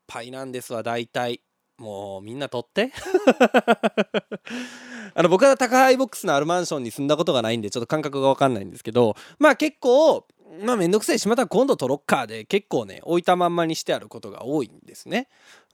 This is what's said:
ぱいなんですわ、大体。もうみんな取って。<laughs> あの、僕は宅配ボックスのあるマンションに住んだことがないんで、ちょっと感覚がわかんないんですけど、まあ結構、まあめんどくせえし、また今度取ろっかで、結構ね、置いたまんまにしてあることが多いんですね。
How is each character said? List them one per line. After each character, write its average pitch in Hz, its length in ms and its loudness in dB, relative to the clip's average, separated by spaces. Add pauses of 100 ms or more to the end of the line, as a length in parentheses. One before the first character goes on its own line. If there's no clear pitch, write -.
ぱ 120 160 -14
い 123 100 -16
な 131 120 -12
ん 131 80 -12
で 123 100 -8
す - 120 -12
わ、 110 100 -6
大 120 240 -4
体。 123 340 -6 (420)
も 98 360 -12
う - 20 -14
み 107 120 -14
ん 139 60 -12
な 139 100 -8
取 123 180 -6
っ - 0 -
て。 233 260 -4
<laughs> - 60 -16 (2250)
あ 165 60 2
の、 170 80 4
僕 190 160 4
は 269 120 6
宅 247 180 0
配 262 220 6
ボ 262 80 0
ッ - 40 -6
ク - 80 -16
ス - 80 -10
の 160 80 2
あ 139 60 2
る 147 60 0
マ 175 140 0
ン 170 60 -2
シ - 80 -6
ョ 147 60 -4
ン 123 40 -6
に 117 80 -8
住 139 140 -6
ん - 20 0
だ 147 100 2
こ 165 80 -2
と 175 80 2
が 123 80 2
な 110 100 -2
い 117 60 0
ん 113 40 -4
で、 101 80 -6
ち - 80 -8
ょ 117 40 -4
っ - 20 -6
と - 40 -8
感 156 140 -2
覚 139 200 -6
が 135 80 6
わ 131 60 4
か 139 120 4
ん 127 60 2
な 101 80 -4
い 95 40 -10
ん 85 60 -14
で 139 60 -18
す - 60 -20
け 113 80 -10
ど、 113 240 4 (220)
ま 302 120 6
あ 262 60 4
結 302 240 -2
構、 262 460 4 (360)
ま 233 120 -2
あ - 20 0
め 175 120 2
ん 180 40 2
ど 214 80 4
く - 40 -2
せ 330 100 0
え 240 40 0
し、 - 100 -4
ま 226 80 2
た 240 100 0
今 247 220 2
度 262 80 2
取 127 140 -2
ろ 143 120 -2
っ - 40 -20
か 139 200 0
で、 110 200 -12
結 202 240 -2
構 123 160 -2
ね、 95 180 -16
置 170 160 0
い 175 40 -2
た 180 120 4
ま 175 120 2
ん 170 80 -2
ま 170 100 0
に 160 100 -2
し - 80 -8
て 175 100 -4
あ 123 60 -4
る 104 80 -16
こ 110 140 -18
と 104 100 -14
が 104 140 -16
多 139 180 -2
い 98 40 -6
ん 78 180 -20
で - 100 -20
す - 140 -20
ね。 240 180 -6 (460)